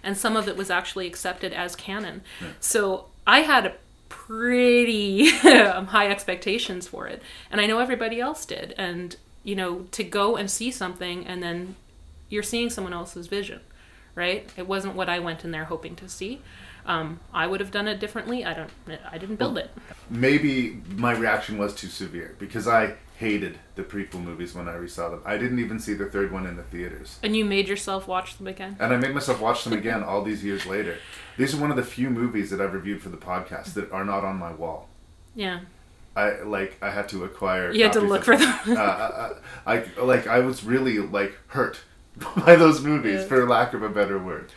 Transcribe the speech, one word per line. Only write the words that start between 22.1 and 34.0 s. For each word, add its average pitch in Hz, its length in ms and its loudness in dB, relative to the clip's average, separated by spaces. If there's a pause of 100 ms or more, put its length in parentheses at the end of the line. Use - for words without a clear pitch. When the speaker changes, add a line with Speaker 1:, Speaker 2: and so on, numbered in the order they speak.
Speaker 2:
because 101 280 -6
I 113 280 4 (220)
hated 98 420 -2 (160)
the 95 80 -6
prequel 98 400 -8
movies 85 320 -10
when 87 120 -8
I 85 60 -8
resaw 85 380 -8
them. 85 120 -10
I 104 140 -2
didn't 123 220 -2
even 110 200 -4
see 104 140 -6
the 98 140 -4
third 98 240 -2
one 92 160 -6
in 87 100 -10
the 85 60 -12
theaters. 87 580 -12
Speaker 1:
And 214 140 0
you 220 100 2
made 196 240 0
yourself 196 380 -6
watch 185 320 -6
them 190 80 -12
again? 190 320 -12
Speaker 2:
And 120 120 0
I 123 60 4
made 131 160 0
myself 131 260 -2
watch 117 240 0
them 117 100 -2
again 107 280 -2
all 98 220 -2
these 98 200 -4
years 98 220 -4
later. 92 320 -4 (400)
These 135 160 2
are 147 80 -2
one 147 80 0
of 131 80 0
the 120 60 0
few 127 260 -4
movies 110 400 -2
that 98 100 -4
I've 98 140 0
reviewed 95 260 -6
for 95 100 -12
the 87 80 -12
podcast 90 580 -8
that 101 160 -6
are 95 120 -4